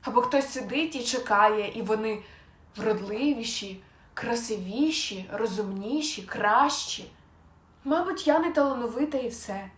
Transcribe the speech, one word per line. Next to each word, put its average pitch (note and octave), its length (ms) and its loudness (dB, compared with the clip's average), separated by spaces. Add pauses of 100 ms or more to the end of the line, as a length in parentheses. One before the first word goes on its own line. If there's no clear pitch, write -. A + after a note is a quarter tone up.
Або A#3 200 2
хтось C4+ 280 2
сидить C4 460 -4
і A#3+ 80 -6
чекає, G#3+ 760 2
і - 20 -4
вони G#3+ 420 -2 (520)
вродливіші, G#3 1080 -2 (300)
красивіші, A3+ 1200 -2
розумніші, G#3 880 -2
кращі. A3 920 2 (720)
Мабуть, E4 440 0
я D4+ 120 6
не E4+ 120 2
талановита C4+ 680 0
і B3 100 -2
все. G3 500 -8